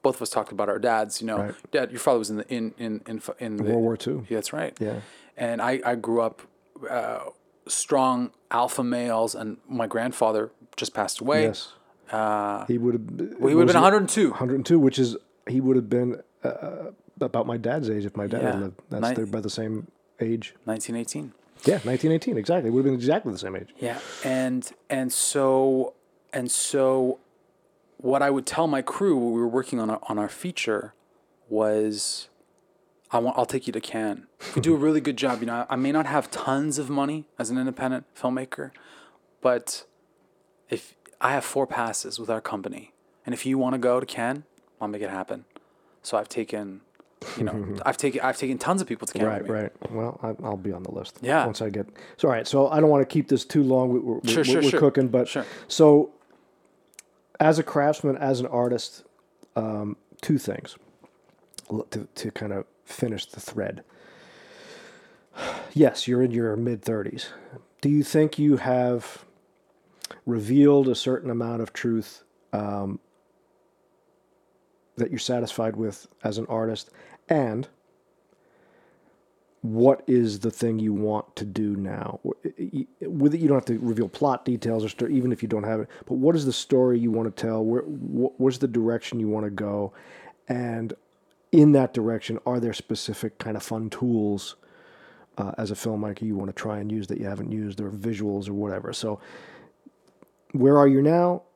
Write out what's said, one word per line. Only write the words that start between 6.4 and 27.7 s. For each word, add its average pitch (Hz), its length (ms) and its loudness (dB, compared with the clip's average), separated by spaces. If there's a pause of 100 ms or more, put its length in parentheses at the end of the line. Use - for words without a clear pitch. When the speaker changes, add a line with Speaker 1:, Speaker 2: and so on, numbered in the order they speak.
Speaker 1:
uh, 113 320 -4 (480)
strong 127 640 0 (220)
alpha 123 320 0
males, 120 500 -2
and 110 220 -8 (120)
my 120 200 -4
grandfather 113 640 0 (240)
just - 180 -8
passed 101 260 -4
away. 147 240 2
Speaker 2:
Yes. - 280 -4 (400)
Speaker 1:
Uh, 104 540 -2
Speaker 2:
He 120 120 0
would 120 160 0
have 113 220 -6
b-, - 80 -4
Speaker 1:
Well, - 60 -6
he - 60 -14
Speaker 2:
what - 60 -14
Speaker 1:
would 135 80 6
have 151 60 6
Speaker 2:
was 170 100 8
Speaker 1:
been 175 80 6
Speaker 2:
he? 170 40 8
Speaker 1:
a 160 40 8
hundred 196 160 8
and 196 100 2
two. 175 240 4
Speaker 2:
Hundred 127 220 -2
and 135 120 -2
two, 170 120 8
which 135 220 6
is, 120 160 2 (320)
he 127 120 0
would 131 160 4
have 113 140 0
been, 123 320 0 (220)
uh, - 460 -6 (300)
about 120 260 0
my 117 100 -4
dad's 117 340 -2
age 104 140 -2
if 101 120 -6
my 104 120 -4
dad 117 140 -2
had 123 120 0
Speaker 1:
Yeah. 104 60 -2
Speaker 2:
lived. 95 200 -8 (100)
That's 113 180 -2 (100)
Speaker 1:
Ni-, 113 60 -2
Speaker 2:
the, - 20 -4
by 104 140 -4
the 104 100 -6
same 110 380 -6 (320)
age. 113 340 -4 (100)
Speaker 1:
Nineteen 110 300 -6
eighteen. 127 380 -8 (320)
Speaker 2:
Yeah, 175 200 4
nineteen 131 280 0
eighteen, 165 240 0
exactly. 123 320 0
It 113 60 0
would 131 60 4
have 135 120 2
been - 20 2
exactly 131 380 0
the 90 60 -8
same 95 180 -10
age. - 220 -12
Speaker 1:
Yeah, 117 200 -6 (240)
and, 127 480 -2 (200)
and 131 200 -2
so, 135 840 2 (380)
and 123 180 -4
so 131 680 2 (800)